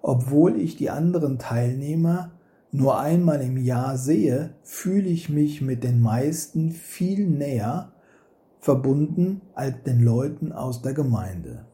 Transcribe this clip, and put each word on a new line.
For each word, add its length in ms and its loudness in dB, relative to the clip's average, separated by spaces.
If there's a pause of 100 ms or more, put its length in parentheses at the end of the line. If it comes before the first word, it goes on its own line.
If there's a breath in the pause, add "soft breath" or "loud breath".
Obwohl 560 2
ich 180 -4
die 140 -4
anderen 480 0
Teilnehmer 920 -2 (380 loud breath)
nur 280 2
einmal 420 2
im 160 -2
Jahr 400 0
sehe, 640 0
fühle 480 -2
ich 180 -2
mich 320 0
mit 240 -4
den 160 2
meisten 720 0
viel 560 -4
näher 680 -2 (680 soft breath)
verbunden 800 2 (120)
als 320 -6
den 180 4
Leuten 480 2
aus 300 -8
der 120 -4
Gemeinde. 800 -4